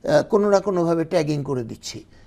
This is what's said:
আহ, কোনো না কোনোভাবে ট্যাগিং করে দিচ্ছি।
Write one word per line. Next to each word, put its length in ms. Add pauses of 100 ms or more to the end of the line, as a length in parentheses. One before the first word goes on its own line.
আহ, 200
কোনো 260
না 100
কোনোভাবে 460
ট্যাগিং 380
করে 200
দিচ্ছি। 400 (240)